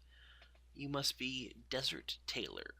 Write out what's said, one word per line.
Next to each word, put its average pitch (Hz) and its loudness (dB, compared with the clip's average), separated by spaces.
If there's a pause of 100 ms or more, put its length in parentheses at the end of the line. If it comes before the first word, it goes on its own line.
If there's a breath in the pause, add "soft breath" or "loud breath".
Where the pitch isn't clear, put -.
(760 loud breath)
You 139 -4
must 139 4
be 131 -2 (180)
Desert - 2
Taylor. 65 -2